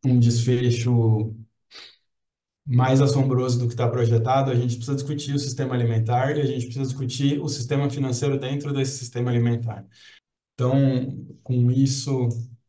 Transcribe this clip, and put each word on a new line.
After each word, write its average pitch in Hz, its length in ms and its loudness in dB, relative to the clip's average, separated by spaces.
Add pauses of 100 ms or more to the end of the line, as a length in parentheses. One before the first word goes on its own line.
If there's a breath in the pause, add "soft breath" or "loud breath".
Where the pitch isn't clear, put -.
um 123 140 4
desfecho 117 1160 2 (1300 loud breath)
mais 131 360 4
assombroso 127 560 2
do 120 100 0
que - 80 -4
tá 123 120 0
projetado, 120 640 2
a 123 40 0
gente 120 220 0
precisa 139 180 -4
discutir 139 400 -6
o 143 40 0
sistema 127 360 -4
alimentar 120 640 0
e 147 40 0
a 139 60 0
gente 123 200 -4
precisa 131 200 -6
discutir 139 540 -2
o - 80 -6
sistema 139 420 -2
financeiro 131 480 -2
dentro 139 340 -4
desse 131 260 -2
sistema 123 320 -4
alimentar. 117 540 -2 (680 loud breath)
Então, 127 720 0 (160)
com 123 280 2
isso 131 580 0 (400)